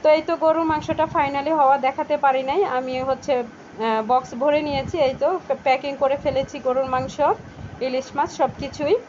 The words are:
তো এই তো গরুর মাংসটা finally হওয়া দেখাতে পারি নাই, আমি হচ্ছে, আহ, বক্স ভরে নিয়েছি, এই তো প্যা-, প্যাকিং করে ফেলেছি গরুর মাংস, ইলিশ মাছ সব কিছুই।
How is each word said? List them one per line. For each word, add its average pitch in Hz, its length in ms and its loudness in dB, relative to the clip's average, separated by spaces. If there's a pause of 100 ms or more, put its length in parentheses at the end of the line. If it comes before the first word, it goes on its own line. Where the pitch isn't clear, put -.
তো 311 60 4
এই 311 140 6
তো 330 140 -2
গরুর 320 280 2
মাংসটা 311 420 0
finally 285 460 -2
হওয়া 277 260 6
দেখাতে 294 380 0
পারি 269 260 2
নাই, 302 220 0
আমি 254 380 -4
হচ্ছে, 269 320 -2
আহ, 247 120 -2 (600)
বক্স 254 280 2
ভরে 294 280 2
নিয়েছি, 285 360 -4
এই 269 160 2
তো 277 140 0 (100)
প্যা-, - 260 -4
প্যাকিং 262 320 0
করে 269 200 2
ফেলেছি 269 420 -2
গরুর 254 300 0
মাংস, 254 280 -4 (640)
ইলিশ 254 340 -4
মাছ 285 220 -2
সব 254 220 2
কিছুই। 285 360 0 (140)